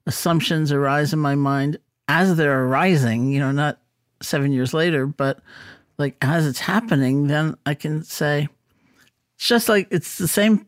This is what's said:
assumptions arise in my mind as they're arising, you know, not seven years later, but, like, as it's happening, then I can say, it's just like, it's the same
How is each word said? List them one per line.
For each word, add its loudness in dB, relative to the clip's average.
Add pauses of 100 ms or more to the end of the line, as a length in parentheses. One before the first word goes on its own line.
assumptions 0
arise 0
in 0
my 0
mind 0 (300)
as 2
they're 2
arising, 2
you 0
know, 0
not -2 (420)
seven -2
years 0
later, 0
but, -4 (580)
like, -4
as 2
it's -4
happening, 0
then -2 (100)
I -2
can -6
say, -2 (880)
it's -8
just 2
like, 2
it's -4
the -2
same 4